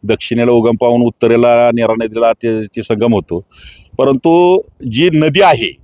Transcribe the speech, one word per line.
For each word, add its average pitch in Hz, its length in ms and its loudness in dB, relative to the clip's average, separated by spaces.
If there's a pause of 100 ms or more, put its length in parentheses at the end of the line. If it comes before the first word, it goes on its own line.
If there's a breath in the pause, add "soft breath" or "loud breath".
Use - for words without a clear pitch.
दक्षिणेला 117 500 -2
उगम 117 240 2
पाहून 120 260 0
उत्तरेला 120 720 2
नेरा 113 180 0
नदीला 113 400 -2
ते, 110 340 -4
ते 107 160 -10
संगम 113 320 -2
होतो. 90 300 -4 (540 loud breath)
परंतु 165 640 2 (320)
जी 156 180 0
नदी 156 320 0
आहे, 123 420 0